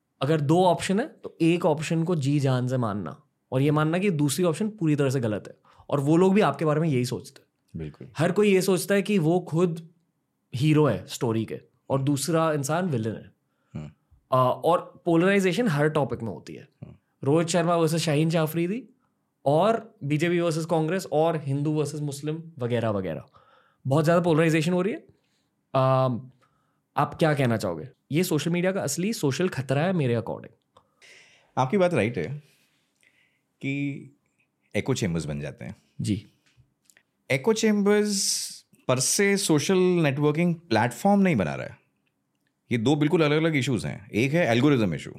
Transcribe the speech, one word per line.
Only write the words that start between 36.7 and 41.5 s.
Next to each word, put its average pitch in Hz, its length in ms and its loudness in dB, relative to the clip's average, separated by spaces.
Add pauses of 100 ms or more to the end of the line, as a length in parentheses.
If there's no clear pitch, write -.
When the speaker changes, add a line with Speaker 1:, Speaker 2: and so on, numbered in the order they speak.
Speaker 2:
एको 139 220 0
चेम्बर्स 208 1000 0 (400)
per 127 100 0
se 202 360 2
सोशल 185 420 2
नेटवर्किंग 165 760 2
प्लेटफॉर्म 123 640 2
नहीं 180 160 4
बना 78 180 0